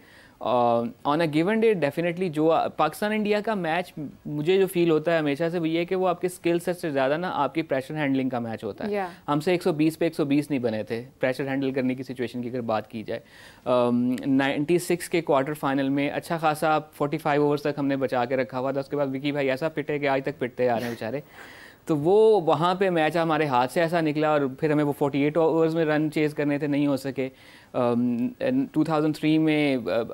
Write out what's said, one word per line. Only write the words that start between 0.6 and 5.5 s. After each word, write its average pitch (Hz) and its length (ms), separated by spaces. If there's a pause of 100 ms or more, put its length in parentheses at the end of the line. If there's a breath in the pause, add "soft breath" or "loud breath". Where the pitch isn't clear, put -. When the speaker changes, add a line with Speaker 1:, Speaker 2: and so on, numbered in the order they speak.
Speaker 1:
on 147 100
a 170 100
given 165 280
day, 220 200
definitely 170 540
जो, 151 180
अ, 160 200
पाकिस्तान 208 460
इंडिया 208 280
का 214 140
मैच 175 380 (340)
मुझे 151 300
जो 190 100
फील 170 240
होता 156 200
है 165 80
हमेशा 151 300
से 175 100